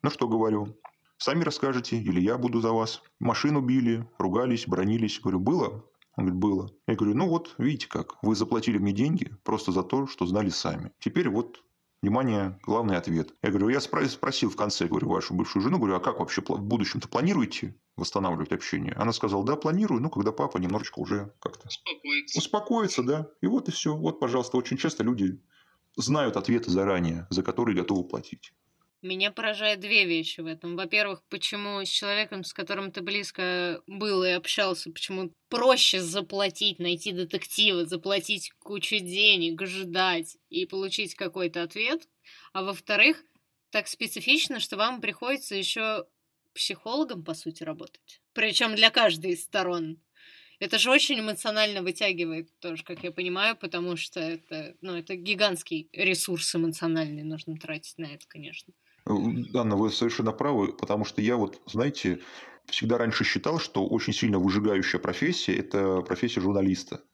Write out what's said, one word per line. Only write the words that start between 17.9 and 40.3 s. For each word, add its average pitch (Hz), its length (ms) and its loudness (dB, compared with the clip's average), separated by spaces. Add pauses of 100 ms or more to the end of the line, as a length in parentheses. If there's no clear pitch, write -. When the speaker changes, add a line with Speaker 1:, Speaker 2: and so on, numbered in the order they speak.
Speaker 1:
восстанавливать 87 560 -2
общение?» - 420 -2
Она 113 180 0
сказала: 101 320 0
«Да, 135 100 2
планирую, 156 480 2
ну, 156 80 0
когда 101 220 0
папа - 260 -2
немножечко 92 400 -2
уже 101 420 -2
как-то - 280 -8
Speaker 2:
Успокоится. 294 720 -4
Speaker 1:
успокоится, 208 640 0
да». 151 260 0 (120)
И - 60 0
вот 233 220 2
и 170 40 -2
все. 156 240 0
Вот, 160 240 -2
пожалуйста, 127 360 0
очень 127 200 0
часто 156 280 0
люди 101 360 2 (560)
знают 135 400 2
ответы 117 340 2
заранее, 90 600 2
за 95 120 0
которые 117 340 0
готовы 92 280 0
платить. - 480 -10 (480)
Speaker 2:
Меня 185 300 -2
поражают 214 500 -2
две 202 260 2
вещи 165 340 -2
в 160 60 -8
этом. 170 300 -8
Во-первых, 196 520 -2
почему 202 560 -6
с 185 40 -6
человеком, 208 540 -2
с - 120 -12
которым 196 360 -6
ты 190 120 -8
близко 180 840 -4
был 196 380 0
и 180 60 2
общался, 180 600 -2
почему 185 400 -6 (200)
проще 247 500 6
заплатить, 196 760 -2
найти 175 340 -2
детектива, 180 720 0
заплатить 180 760 -4
кучу - 420 -6
денег, 180 640 2
ждать 180 720 -2 (100)